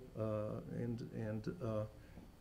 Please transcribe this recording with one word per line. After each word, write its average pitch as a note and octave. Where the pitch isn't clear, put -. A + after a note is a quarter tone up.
uh, A2
and, A#2
and, A2
uh, G#2+